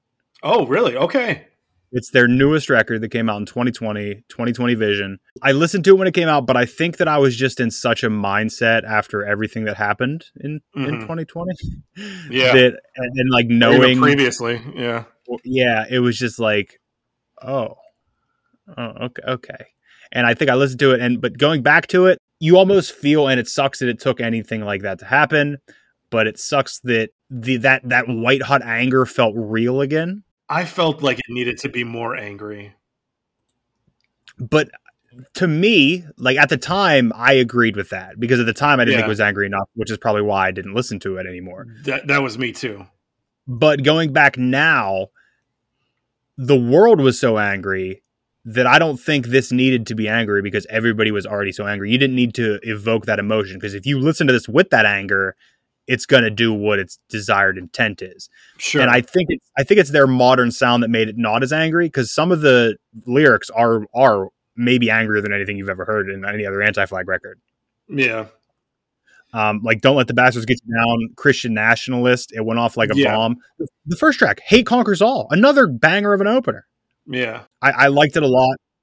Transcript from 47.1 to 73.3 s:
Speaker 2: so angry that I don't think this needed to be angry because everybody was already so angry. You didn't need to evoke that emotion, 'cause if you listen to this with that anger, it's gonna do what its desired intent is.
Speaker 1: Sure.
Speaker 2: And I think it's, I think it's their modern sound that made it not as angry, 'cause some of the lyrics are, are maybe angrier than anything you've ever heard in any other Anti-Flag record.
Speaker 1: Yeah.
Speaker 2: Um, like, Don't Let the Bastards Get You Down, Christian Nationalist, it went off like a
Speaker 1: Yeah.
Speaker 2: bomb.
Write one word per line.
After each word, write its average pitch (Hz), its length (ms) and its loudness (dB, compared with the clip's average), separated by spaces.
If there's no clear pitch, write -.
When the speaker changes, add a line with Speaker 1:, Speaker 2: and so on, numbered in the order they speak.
Speaker 2:
so 113 180 2
angry 95 640 -4
that 117 220 0
I 135 120 6
don't 156 200 0
think 143 280 -2
this 123 260 0
needed 127 340 2
to 117 80 -8
be 107 140 -4
angry 104 340 0
because 101 260 -6
everybody 110 440 0
was 101 140 -4
already 101 260 -6
so 101 140 -10
angry. 101 260 -6
You 127 60 4
didn't 131 180 0
need 123 180 0
to 107 280 -2
evoke 113 440 -4
that 104 140 -2
emotion, 101 400 -4
'cause 101 140 -10
if 98 120 -14
you 139 140 -2
listen 156 260 0
to 131 60 6
this 117 160 0
with 143 220 2
that 110 160 4
anger, 98 500 -2
it's 127 200 -4
gonna 120 240 4
do 110 220 0
what 104 260 -2
its 95 200 -8
desired 98 500 0
intent 101 440 -6
is. - 260 -18
Speaker 1:
Sure. - 240 -2
Speaker 2:
And 123 80 -2
I 123 100 4
think 170 300 -2
it's, - 180 -8
I 139 40 0
think 208 180 4
it's 143 100 0
their 143 160 4
modern 127 440 4
sound 120 320 2
that 113 80 -2
made 113 180 0
it 107 100 -12
not 117 240 -2
as 131 100 -2
angry, 160 380 0
'cause 123 200 -4
some 165 220 0
of 160 80 0
the 120 360 4
lyrics 123 440 4
are, 113 440 0
are 110 340 4
maybe 120 340 2
angrier 110 320 0
than 104 100 -6
anything 101 240 -4
you've 98 140 -8
ever 90 140 -8
heard 101 260 -4
in 98 140 -12
any 104 220 -6
other 98 160 -4
Anti-Flag 98 460 -2
record. 92 320 -8
Speaker 1:
Yeah. 117 380 -4
Speaker 2:
Um, 107 280 -2
like, 113 180 0
Don't 135 160 4
Let 127 120 2
the 120 60 -6
Bastards 120 300 2
Get 123 220 0
You 117 80 -6
Down, 117 420 0
Christian 127 380 0
Nationalist, 123 800 0
it 110 100 -6
went 117 160 -2
off 117 160 -2
like 110 160 0
a 135 40 -2
Speaker 1:
Yeah. 127 180 2
Speaker 2:
bomb. 113 220 0